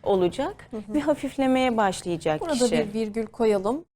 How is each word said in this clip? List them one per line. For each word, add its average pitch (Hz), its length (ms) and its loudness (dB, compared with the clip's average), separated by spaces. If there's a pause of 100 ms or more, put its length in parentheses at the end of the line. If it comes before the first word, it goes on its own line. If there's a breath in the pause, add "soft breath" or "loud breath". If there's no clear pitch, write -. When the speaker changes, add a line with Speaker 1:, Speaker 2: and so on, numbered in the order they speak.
Speaker 1:
olacak 196 680 0
Speaker 2:
Hı 226 60 -10
hı. 208 160 -12
Speaker 1:
ve 294 60 2
hafiflemeye 262 760 0
başlayacak 175 640 0
Speaker 2:
Burada 320 120 -2
Speaker 1:
kişi. 240 180 2
Speaker 2:
bir 220 220 0
virgül 220 320 -4
koyalım. 220 600 0 (100)